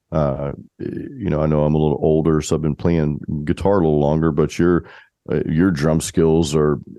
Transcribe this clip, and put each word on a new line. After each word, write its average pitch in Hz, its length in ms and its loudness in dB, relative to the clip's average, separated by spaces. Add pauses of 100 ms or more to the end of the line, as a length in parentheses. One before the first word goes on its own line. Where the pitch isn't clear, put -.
(100)
Uh, 71 420 -2 (280)
you - 500 -8
know, 76 100 0
I 78 60 0
know 76 180 2
I'm 76 100 2
a 78 40 2
little 76 240 0
older, 78 380 2
so 80 160 -2
I've 73 60 -2
been 76 120 -2
playing 78 460 -2 (240)
guitar 98 300 0
a 92 100 2
little 76 160 2
longer, 78 320 2
but 73 260 -2
your, 87 300 2 (420)
uh, 73 160 -2
your 82 240 2
drum 78 300 0
skills 80 540 2
are 76 260 2 (180)